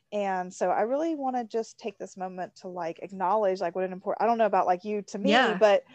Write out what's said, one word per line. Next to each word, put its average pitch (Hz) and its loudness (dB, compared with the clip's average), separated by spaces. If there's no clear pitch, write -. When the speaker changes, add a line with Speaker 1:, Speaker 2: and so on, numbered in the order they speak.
Speaker 1:
And 190 -4
so 185 0
I 180 2
really 294 0
wanna 254 -2
just 226 -6
take 220 -10
this - -12
moment 185 -8
to, 190 -16
like, 175 -8
acknowledge, 190 0
like, 170 -2
what 185 0
an 185 -4
import-, 185 -4
I 202 2
don't 233 2
know 226 4
about, 190 2
like, 180 0
you 208 -4
to - -10
me, 208 4
Speaker 2:
Yeah, 185 -6
Speaker 1:
but 208 6